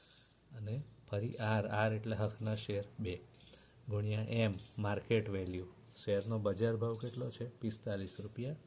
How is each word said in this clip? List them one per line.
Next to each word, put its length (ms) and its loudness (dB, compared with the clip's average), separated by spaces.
અને 180 -4
ફરી 280 0
આર, 300 4
આર 260 4
એટલે 220 -2
હકના 400 0
શેર 280 -2
બે, 160 -2
ગુણ્યા 400 2
એમ, 240 4
માર્કેટ 520 2
વેલ્યુ. 380 -2
શેરનો 360 2
બજાર 380 4
ભાવ 200 0
કેટલો 320 -4
છે? 160 -6
પિસ્તાલીસ 760 -4
રૂપિયા. 360 -6